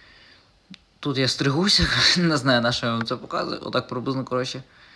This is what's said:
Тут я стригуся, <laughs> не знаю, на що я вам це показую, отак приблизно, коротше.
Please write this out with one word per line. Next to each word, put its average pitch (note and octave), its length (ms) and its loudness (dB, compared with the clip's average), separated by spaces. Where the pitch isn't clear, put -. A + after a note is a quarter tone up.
Тут C#3+ 180 -4
я C3 100 2
стригуся, D3+ 560 2
<laughs> - 0 -
не E3 200 4
знаю, B2 240 4
на A#2 100 2
що - 140 -2
я A#2+ 60 0
вам A2+ 140 -2
це B2+ 100 -4
показую, - 480 -6
отак - 240 -2
приблизно, B2+ 380 -4
коротше. B2+ 380 -6